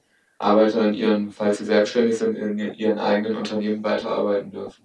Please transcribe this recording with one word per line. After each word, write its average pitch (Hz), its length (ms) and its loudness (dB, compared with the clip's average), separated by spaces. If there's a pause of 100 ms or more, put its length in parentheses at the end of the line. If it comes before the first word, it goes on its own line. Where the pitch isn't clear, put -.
(380)
Arbeiter 107 480 4
in 104 80 2
ihren, 104 380 0
falls 104 260 0
sie 110 60 -8
selbstständig 110 520 2
sind, 110 200 0
in 104 220 -4
ihren 107 400 -2
eigenen 107 380 0
Unternehmen 107 460 -4
weiterarbeiten 104 680 -2
dürfen, - 320 -14